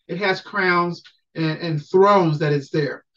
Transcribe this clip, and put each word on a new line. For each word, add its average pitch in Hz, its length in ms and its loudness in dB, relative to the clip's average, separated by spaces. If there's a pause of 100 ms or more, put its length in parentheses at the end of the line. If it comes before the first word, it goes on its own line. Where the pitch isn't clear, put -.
It 170 120 -8
has 190 200 -2
crowns 175 640 -2 (320)
and, 160 260 -2
and 156 260 -6
thrones 185 540 4
that 151 140 0
it's 139 160 -4
there. - 340 -4 (140)